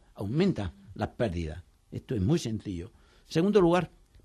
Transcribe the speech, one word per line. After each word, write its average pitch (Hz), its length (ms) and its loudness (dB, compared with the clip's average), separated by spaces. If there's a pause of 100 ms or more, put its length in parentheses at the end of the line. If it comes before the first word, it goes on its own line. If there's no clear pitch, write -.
(160)
aumenta 113 580 0 (220)
las 107 140 -4
pérdidas. 85 540 -4 (280)
Esto - 240 -8
es 101 60 -2
muy 143 180 2
sencillo. 101 520 -8 (340)
Segundo 196 360 4
lugar, 170 280 4 (360)